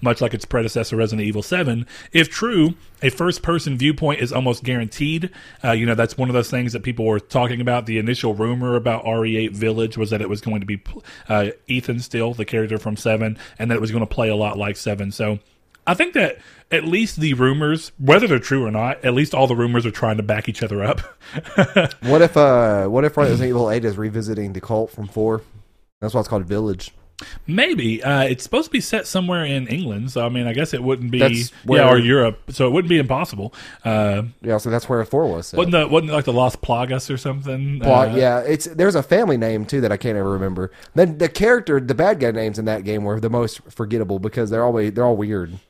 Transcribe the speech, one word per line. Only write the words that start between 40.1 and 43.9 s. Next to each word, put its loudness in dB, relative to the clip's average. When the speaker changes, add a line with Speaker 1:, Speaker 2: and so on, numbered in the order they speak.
Speaker 2:
ever 0
remember. -2
Then 4
the 2
character, 2
the -2
bad 2
guy 0
names -2
in -4
that -2
game -4
were -2
the -2
most -2
forgettable -4